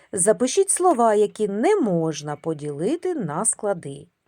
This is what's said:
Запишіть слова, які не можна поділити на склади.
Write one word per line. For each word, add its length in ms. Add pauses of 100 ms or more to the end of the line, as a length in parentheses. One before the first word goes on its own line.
(120)
Запишіть 580
слова, 440
які 340
не 280
можна 600
поділити 760
на 300
склади. 600 (220)